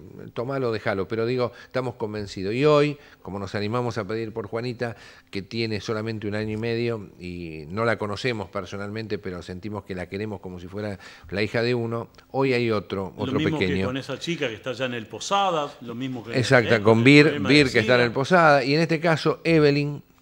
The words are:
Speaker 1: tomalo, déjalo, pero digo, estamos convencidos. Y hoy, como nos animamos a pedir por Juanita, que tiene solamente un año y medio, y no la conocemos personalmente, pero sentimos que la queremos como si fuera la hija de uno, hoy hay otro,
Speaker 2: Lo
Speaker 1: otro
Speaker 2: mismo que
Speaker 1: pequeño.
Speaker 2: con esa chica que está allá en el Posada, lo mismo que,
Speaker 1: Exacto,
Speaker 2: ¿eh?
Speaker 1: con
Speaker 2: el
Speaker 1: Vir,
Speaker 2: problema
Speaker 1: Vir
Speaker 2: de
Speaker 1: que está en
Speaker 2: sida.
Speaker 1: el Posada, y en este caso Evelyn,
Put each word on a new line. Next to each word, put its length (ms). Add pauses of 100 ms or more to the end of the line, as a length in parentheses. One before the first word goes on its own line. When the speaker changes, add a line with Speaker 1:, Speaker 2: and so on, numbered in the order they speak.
(320)
Speaker 1:
tomalo, 400
déjalo, 340
pero 200
digo, 260 (140)
estamos 300
convencidos. 580
Y 100
hoy, 320 (240)
como 180
nos 160
animamos 440
a 80
pedir 260
por 140
Juanita, 500 (340)
que 120
tiene 400
solamente 440
un 100
año 180
y 20
medio, 540 (100)
y 480
no 160
la 140
conocemos 500
personalmente, 720
pero 240
sentimos 420
que 100
la 140
queremos 320
como 180
si 100
fuera 300 (300)
la 140
hija 180
de 140
uno, 340 (220)
hoy 240
hay 160
otro, 440
Speaker 2:
Lo 100
Speaker 1:
otro 140
Speaker 2:
mismo 200
que 80
Speaker 1:
pequeño. 220
Speaker 2:
con 100
esa 200
chica 300
que 60
está 160
allá 160
en 80
el 120
Posada, 640 (120)
lo 120
mismo 300
que, 140
Speaker 1:
Exacto, 380
Speaker 2:
¿eh? 60
Speaker 1:
con 180
Speaker 2:
el 40
Speaker 1:
Vir, 200
Speaker 2:
problema 260
Speaker 1:
Vir 160
Speaker 2:
de 60
Speaker 1:
que 80
está 160
en 20
Speaker 2:
sida. 80
Speaker 1:
el 60
Posada, 520
y 100
en 60
este 200
caso 440
Evelyn, 580 (180)